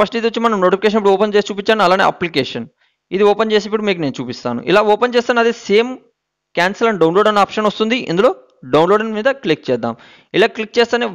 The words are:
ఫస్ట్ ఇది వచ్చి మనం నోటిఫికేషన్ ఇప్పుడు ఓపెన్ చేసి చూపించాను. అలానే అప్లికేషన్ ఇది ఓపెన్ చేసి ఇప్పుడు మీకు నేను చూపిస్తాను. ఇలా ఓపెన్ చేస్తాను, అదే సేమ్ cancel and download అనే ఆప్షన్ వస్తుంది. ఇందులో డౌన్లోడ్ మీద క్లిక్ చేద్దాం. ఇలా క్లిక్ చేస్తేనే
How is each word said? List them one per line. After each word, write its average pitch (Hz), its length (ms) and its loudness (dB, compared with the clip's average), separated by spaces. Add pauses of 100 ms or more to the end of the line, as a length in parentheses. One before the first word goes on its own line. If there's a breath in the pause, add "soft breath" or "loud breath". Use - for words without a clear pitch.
ఫస్ట్ 214 180 -2
ఇది 226 100 -2
వచ్చి 226 160 -4
మనం 220 200 0
నోటిఫికేషన్ 196 360 2
ఇప్పుడు 196 160 4
ఓపెన్ 202 180 0
చేసి 208 160 2
చూపించాను. 208 360 0
అలానే 185 260 2
అప్లికేషన్ 139 540 -4 (500)
ఇది 202 160 2
ఓపెన్ 220 220 0
చేసి 208 140 2
ఇప్పుడు 214 200 -2
మీకు 180 160 -2
నేను 131 160 -4
చూపిస్తాను. 120 400 -6 (100)
ఇలా 208 120 2 (120)
ఓపెన్ 240 220 -2
చేస్తాను, 240 280 0
అదే 233 100 0 (120)
సేమ్ 233 260 0 (680)
cancel 196 320 0
and 202 120 -2
download 175 260 4
అనే 208 140 2
ఆప్షన్ 214 260 -2
వస్తుంది. 226 280 -2 (160)
ఇందులో 202 180 4 (420)
డౌన్లోడ్ 175 300 4 (160)
మీద 214 100 0 (160)
క్లిక్ 156 240 -2
చేద్దాం. 120 240 -2 (440 loud breath)
ఇలా 208 100 2 (100)
క్లిక్ 214 220 -8
చేస్తేనే 240 360 0